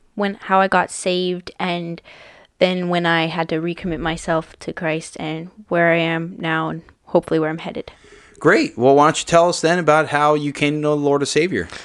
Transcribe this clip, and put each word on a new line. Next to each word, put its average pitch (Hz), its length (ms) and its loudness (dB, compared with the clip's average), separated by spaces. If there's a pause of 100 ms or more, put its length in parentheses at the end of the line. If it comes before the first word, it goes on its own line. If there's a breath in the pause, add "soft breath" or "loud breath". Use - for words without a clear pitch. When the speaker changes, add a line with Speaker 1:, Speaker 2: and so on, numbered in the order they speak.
(140)
Speaker 1:
when, 202 200 -4
how 190 260 0
I 190 80 4
got 185 220 0
saved 180 680 -4
and 175 440 -6 (560 loud breath)
then 180 320 0
when 175 160 0
I 165 220 2
had 165 200 -4
to 165 140 -2
recommit 170 380 -6
myself 165 580 -4
to - 160 -10
Christ 160 440 -6
and 165 320 -8 (180)
where 170 260 2
I - 60 2
am 165 380 -4
now 160 300 -4
and 160 140 -10 (220)
hopefully 165 360 0
where 156 80 -2
I'm 160 80 -6
headed. - 340 -12 (480 loud breath)
Speaker 2:
Great. 220 380 2
Well, 131 200 6
why 147 100 6
don't 156 120 2
you - 60 -8
tell 170 240 4
us 170 140 -2
then 165 160 2
about 151 300 4
how 147 260 2
you 147 180 -2
came 147 220 0
to 151 60 -4
know 151 140 0
the 147 80 -2
Lord 143 200 2
as 135 80 -2
Savior? 151 400 -2 (140 loud breath)